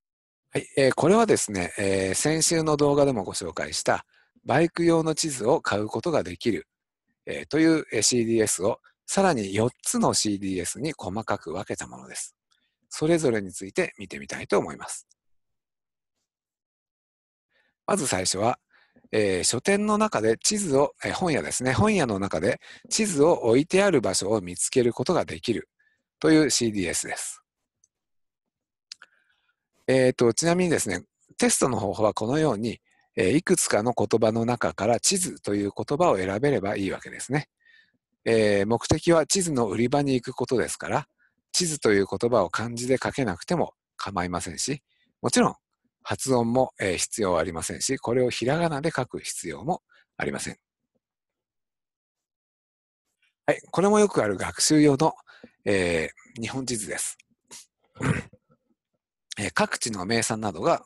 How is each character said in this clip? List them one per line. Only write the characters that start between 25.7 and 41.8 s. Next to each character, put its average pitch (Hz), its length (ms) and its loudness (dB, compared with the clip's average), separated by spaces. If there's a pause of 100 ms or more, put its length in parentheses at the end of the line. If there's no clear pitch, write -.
と 156 120 2
い 156 140 6
う 127 40 0
シ 117 180 0
ー 110 40 -2
デ 104 100 -6
ィ - 40 0
ー 82 40 -4
エ 78 40 -4
ス - 140 -6
で - 80 -8
す。 - 260 -12 (2500)
え 127 220 6
ー 127 40 2
と、 117 200 4
ち - 120 -2
な 170 80 4
み 180 120 2
に 175 40 0
で 135 100 2
す - 100 -4
ね、 90 140 -4 (340)
テ 240 120 4
ス - 100 0
ト 151 100 2
の 113 100 0
方 101 140 -2
法 107 100 -2
は 104 100 4
こ 110 140 -2
の 135 100 0
よ 156 160 2
う 101 40 -2
に、 110 220 -4 (360)
え 92 140 2
ー、 - 20 2
い 147 100 4
く 190 140 2
つ - 120 -2
か 104 140 2
の 120 160 0
言 110 220 2
葉 110 120 4
の 113 140 0
中 117 280 -2
か 98 140 -2
ら 117 120 2
地 - 180 0
図 180 240 -6
と 104 140 -2
い 101 100 0
う 101 100 -2
言 139 220 -4
葉 170 140 4
を 104 60 2
選 95 220 -2
べ 143 120 2
れ 113 100 0
ば 98 140 -4
い 98 100 -4
い 90 60 -2
わ 71 80 -8
け - 100 -16
で - 100 -16
す - 120 -8
ね。 147 180 -2 (760)
え 107 380 4
ー、 - 40 0
目 117 180 -2
的 - 260 0
は 165 140 6
地 - 160 0
図 175 100 -2
の 120 160 0
売 92 100 -4
り 120 120 2
場 143 140 2
に 139 100 0
行 123 100 0
く 131 100 -10
こ 123 120 -4
と 127 120 0
で 82 120 0
す - 80 -8
か 78 120 -10
ら、 127 180 -2 (440)
地 - 140 -2
図 156 140 -4
と 113 120 2